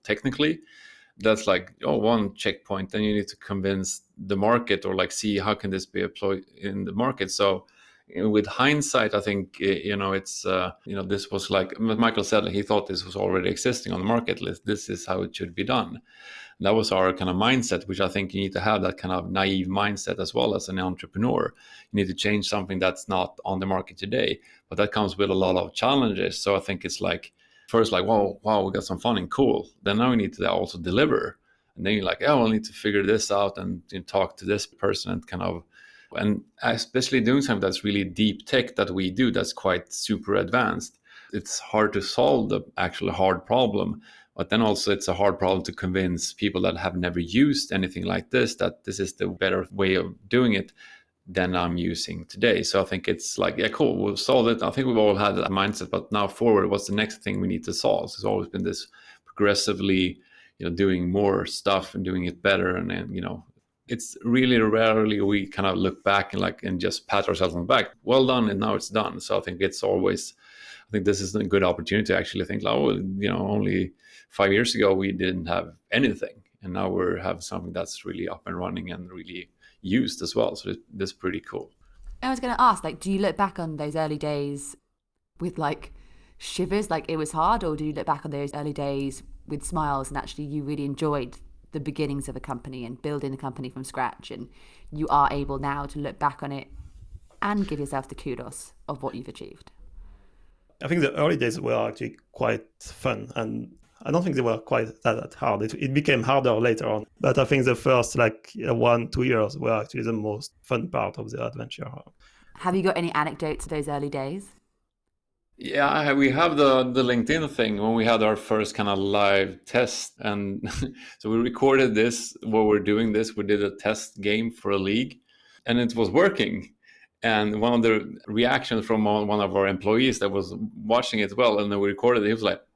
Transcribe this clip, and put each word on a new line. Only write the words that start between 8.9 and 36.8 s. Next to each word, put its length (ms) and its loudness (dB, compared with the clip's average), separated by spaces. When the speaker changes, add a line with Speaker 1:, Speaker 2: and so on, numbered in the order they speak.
Speaker 1:
I 60 2
think, 400 -4
eh, 240 2
you 120 -2
know, 160 0
it's, 340 -4
uh, 260 0
you 120 -8
know, 60 -4
this 280 -4
was 200 -4
like 280 0
M-, 220 0
Michael 240 2
said, 240 2
he 140 0
thought 240 2
this 180 -6
was 120 -12
already 340 0
existing 420 -2
on 80 -2
the 60 -2
market 340 0
list. 240 -8
This 240 -4
is 180 -6
how 160 -2
it 140 -8
should 180 -8
be 100 -4
done. 360 -2
That 140 4
was 160 4
our 220 6
kind 160 -2
of 80 0
mindset, 500 2
which 140 -6
I 80 2
think 240 -4
you 80 -4
need 120 -4
to 80 -4
have, 200 2
that 160 -2
kind 160 -6
of 180 -4
naive 360 0
mindset 520 -2
as 140 -6
well 220 2
as 160 -4
an 80 -4
entrepreneur. 760 -2
You 40 -2
need 120 2
to 60 -4
change 340 0
something 300 -2
that's 300 0
not 360 -2
on 160 -4
the 60 -2
market 320 -4
today, 420 -2
but 60 -6
that 140 2
comes 280 0
with 100 4
a 60 2
lot 220 4
of 180 -2
challenges. 680 0
So 140 2
I 40 2
think 260 -6
it's 160 -6
like, 320 -4
first, 240 4
like, 140 2
"Wow, 360 2
wow, 200 4
we 100 0
got 120 -2
some 140 -6
funding, 300 0
cool." 400 2
Then 160 0
now 100 4
we 80 2
need 180 0
to 160 0
also 280 -2
deliver. 580 0
And 80 -8
then 80 0
you're 120 0
like, 220 -2
"Oh, 200 4
I 40 4
need 140 0
to 80 -14
figure 320 0
this 260 2
out 280 0
and, 320 -8
you 80 -10
know, 60 -12
talk 340 -2
to 80 -10
this 200 0
person," 460 -4
and 140 -6
kind 160 -6
of, 200 -4
and 280 0
especially 580 0